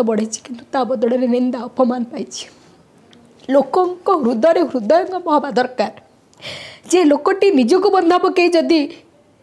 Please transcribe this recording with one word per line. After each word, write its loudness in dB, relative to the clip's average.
ବଢ଼େଇଛି, -4
କିନ୍ତୁ -16
ତା -4
ବଦଳରେ -2
ନିନ୍ଦା -2
ଅପମାନ -2
ପାଇଛି। -12
ଲୋକଙ୍କ 0
ହୃଦୟରେ 2
ହୃଦୟଙ୍ଗମ -2
ହବା 0
ଦରକାର -2
ଯେ 2
ଲୋକଟି 2
ନିଜକୁ 4
ବନ୍ଧା 4
ପକେଇ 0
ଯଦି 2